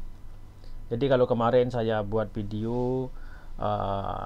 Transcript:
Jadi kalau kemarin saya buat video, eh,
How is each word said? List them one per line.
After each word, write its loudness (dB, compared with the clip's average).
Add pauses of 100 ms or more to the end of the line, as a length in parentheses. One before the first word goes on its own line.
(880)
Jadi 2
kalau 8
kemarin 4
saya 0
buat -2
video, -2 (480)
eh, -2